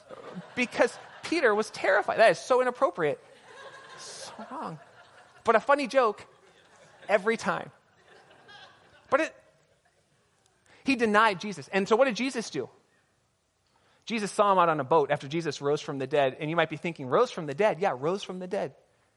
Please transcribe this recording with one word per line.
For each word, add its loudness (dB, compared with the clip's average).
because 0
Peter 2
was -2
terrified. 0
That 8
is 0
so 0
inappropriate. -2
So -16
wrong. -12
But 4
a 6
funny 2
joke 0
every 2
time. -6
But 2
it, -6
he 2
denied 4
Jesus. -12
And 2
so 4
what 6
did 0
Jesus -4
do? -6
Jesus -4
saw 4
him 6
out 6
on 0
a -4
boat 4
after -2
Jesus -4
rose 0
from -8
the -4
dead. 2
And -4
you -2
might 2
be -10
thinking, -8
"Rose 2
from -10
the -8
dead?" 0
Yeah, 0
rose -4
from -12
the -10
dead. -6